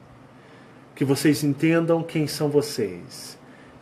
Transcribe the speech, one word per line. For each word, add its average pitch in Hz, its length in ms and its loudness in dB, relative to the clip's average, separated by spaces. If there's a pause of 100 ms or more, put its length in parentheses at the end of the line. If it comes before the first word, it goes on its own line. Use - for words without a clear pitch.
(960)
Que - 80 -4
vocês 143 400 2
entendam 165 600 2
quem 160 240 -2
são 151 220 -2
vocês 98 880 -2 (440)